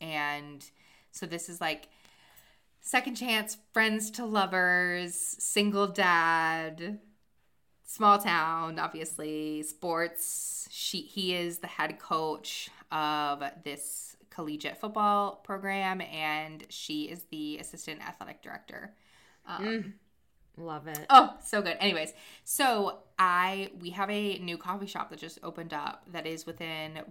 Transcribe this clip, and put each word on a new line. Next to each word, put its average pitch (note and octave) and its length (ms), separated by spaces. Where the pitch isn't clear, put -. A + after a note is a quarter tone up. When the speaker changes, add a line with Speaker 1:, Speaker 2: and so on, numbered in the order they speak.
Speaker 1:
And D3 640
so - 160
this E3+ 200
is, E3+ 140
like, D#3 280
Second B3 340
chance, A3 420
friends G#3+ 380
to B3 140
lovers, F3+ 880
single G3+ 720
dad, E3 1120
small G#3 340
town, E3 640
obviously, D#3 840
sports. - 1080
She, - 300
he F3+ 340
is F3 240
the F3+ 80
head D#3 320
coach - 680
of D3+ 520
this - 520
collegiate D3+ 480
football G#3 600
program, F#3+ 640
and D#3 680
she D3+ 340
is F3 280
the D3+ 280
assistant D#3+ 480
athletic - 340
director. - 540
Um, F#3 200
Speaker 2:
Mm. G#3 280
Love D#3 300
it. D3+ 220
Speaker 1:
Oh, - 320
so G#3 200
good. E3+ 180
Anyways, E3 340
so A3 560
I, F#3 600
we F3 120
have G3 180
a G#3 300
new F3 180
coffee G3 300
shop - 220
that D3+ 100
just E3 220
opened E3+ 320
up D3 380
that D#3+ 160
is D#3+ 180
within D#3+ 540